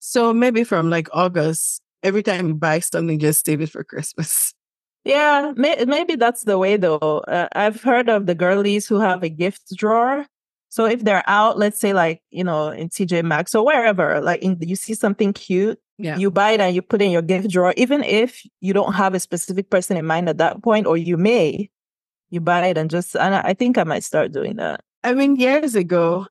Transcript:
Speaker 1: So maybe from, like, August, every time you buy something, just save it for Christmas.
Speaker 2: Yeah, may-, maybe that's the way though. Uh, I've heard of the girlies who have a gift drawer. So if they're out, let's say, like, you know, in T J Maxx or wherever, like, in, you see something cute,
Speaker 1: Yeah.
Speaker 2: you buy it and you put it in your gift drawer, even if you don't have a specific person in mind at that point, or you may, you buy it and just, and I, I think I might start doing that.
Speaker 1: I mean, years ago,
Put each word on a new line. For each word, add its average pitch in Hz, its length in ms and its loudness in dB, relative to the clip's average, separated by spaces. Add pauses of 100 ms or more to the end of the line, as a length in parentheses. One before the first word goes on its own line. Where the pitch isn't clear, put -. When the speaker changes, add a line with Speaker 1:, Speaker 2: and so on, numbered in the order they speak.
Speaker 1:
So 233 320 0
maybe 233 320 2
from, 165 260 0
like, 165 220 -2
August, 165 680 -2 (220)
every 196 200 0
time 185 260 -2
you 160 60 -2
buy 156 260 0
something, 165 380 -2
just 151 280 0
save 151 140 0
it 156 100 -6
for - 140 -14
Christmas. - 680 -6 (520)
Speaker 2:
Yeah, 294 520 2
may-, 277 280 0
maybe 320 300 0
that's 233 300 0
the 196 140 2
way 190 180 2
though. 175 200 2
Uh, 156 600 -2
I've 214 260 0
heard 240 260 2
of 208 180 2
the 175 100 0
girlies 202 500 2
who 208 140 0
have 185 240 0
a 165 40 -4
gift 165 340 -4 (140)
drawer. 240 500 0 (420)
So - 180 -2
if 233 180 0
they're 202 220 2
out, 214 320 2
let's 208 220 0
say, 202 120 0
like, 170 380 0
you 180 140 -4
know, 156 240 0
in 165 200 -8
T - 160 -4
J 170 180 0
Maxx 160 320 -2
or 220 120 4
wherever, 202 540 2
like, 147 220 -2
in, 190 180 0
you 170 160 -6
see - 180 -8
something 202 380 0
cute, 196 460 -2 (200)
Speaker 1:
Yeah. 160 200 -6
Speaker 2:
you 196 120 0
buy 202 220 2
it 220 80 2
and 185 120 2
you 180 100 -2
put 202 200 0
it 202 40 4
in 190 40 2
your 170 120 2
gift 185 280 -2
drawer, 180 260 2
even 269 280 2
if 226 380 0 (180)
you 190 120 -4
don't 196 220 2
have 190 200 2
a 185 60 -2
specific 185 500 -6
person 190 260 0
in 160 100 -4
mind 165 220 0
at 156 100 -2
that - 240 0
point, 214 240 2
or 170 100 2
you 170 200 -2
may, 190 520 0 (600)
you 175 100 -6
buy 175 280 0
it 170 100 0
and 160 100 -2
just, 175 280 -4
and 190 180 2
I, 190 120 0
I 190 80 0
think 247 240 0
I 185 60 2
might 160 200 -4
start - 280 0
doing 139 240 -6
that. 80 260 -6 (220)
Speaker 1:
I 247 100 0
mean, 277 200 2
years 262 400 2
ago, 175 560 0